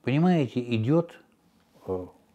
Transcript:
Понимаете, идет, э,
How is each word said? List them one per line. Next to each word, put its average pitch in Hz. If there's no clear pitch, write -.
Понимаете, 156
идет, 147
э, 92